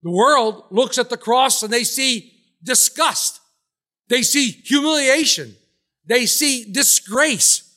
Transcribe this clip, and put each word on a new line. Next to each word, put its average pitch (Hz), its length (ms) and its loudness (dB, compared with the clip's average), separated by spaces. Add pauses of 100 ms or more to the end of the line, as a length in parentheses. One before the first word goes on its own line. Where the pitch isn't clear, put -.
The 170 80 -8
world 220 600 2
looks 254 260 0
at 247 120 -2
the 247 60 -6
cross 254 460 0
and 214 100 -6
they 240 120 0
see 254 480 -4 (280)
disgust. - 800 -2 (680)
They 247 140 0
see 269 280 0
humiliation. 277 1040 0 (500)
They 233 220 0
see 269 440 -2
disgrace. 247 1080 0